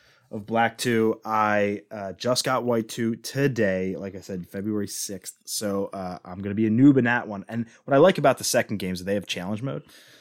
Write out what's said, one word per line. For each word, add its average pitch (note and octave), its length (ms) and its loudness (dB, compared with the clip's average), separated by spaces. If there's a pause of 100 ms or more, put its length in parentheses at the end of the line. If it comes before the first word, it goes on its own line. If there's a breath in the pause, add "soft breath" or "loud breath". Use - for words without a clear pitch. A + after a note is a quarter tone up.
(300 soft breath)
of G#2+ 160 -10
Black A2+ 320 0
two. A2+ 480 2
I, G#2 640 0
uh, G2 240 -10
just A#2+ 280 -2
got B2+ 220 -2
White A#2 240 0
two A#2 280 -4
today, G2 800 0
like G2 180 -10
I F#2 60 -12
said, F2+ 280 -10
February G2+ 400 -6
sixth. - 560 -10
So, G2 480 -4
uh, F#2 320 -8
I'm F#2 160 -12
gonna G2+ 140 -4
be A2 120 2
a G#2+ 40 4
noob C3 260 8
in B2 80 4
that A#2+ 240 0
one. G2 220 -8
And A#2 160 -4 (180 soft breath)
what C#3 100 0
I C#3 40 8
like F#3 180 8
about C#3+ 220 4
the - 60 -10
second A2+ 340 0
game F#2 160 -4
is F2 60 -8
that F2+ 40 -12
they G2 100 -2
have G2 120 -2
challenge G2+ 360 -6
mode. C#3 200 -8 (380 soft breath)